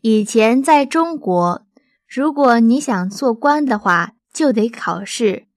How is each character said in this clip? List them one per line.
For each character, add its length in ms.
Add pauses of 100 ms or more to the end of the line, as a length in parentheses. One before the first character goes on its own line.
以 240
前 380
在 200
中 320
国， 520 (400)
如 260
果 260
你 220
想 300
做 200
官 320
的 140
话， 360 (200)
就 180
得 160
考 380
试 400 (120)